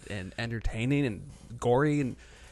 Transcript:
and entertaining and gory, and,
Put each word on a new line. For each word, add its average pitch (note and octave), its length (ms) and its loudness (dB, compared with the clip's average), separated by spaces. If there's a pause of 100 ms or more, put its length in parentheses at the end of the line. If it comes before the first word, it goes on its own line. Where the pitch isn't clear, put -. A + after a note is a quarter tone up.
(100)
and F#2+ 280 -6
entertaining A#2 680 0
and G2+ 240 -6 (280)
gory, D3 420 4
and, B2 160 -2 (360)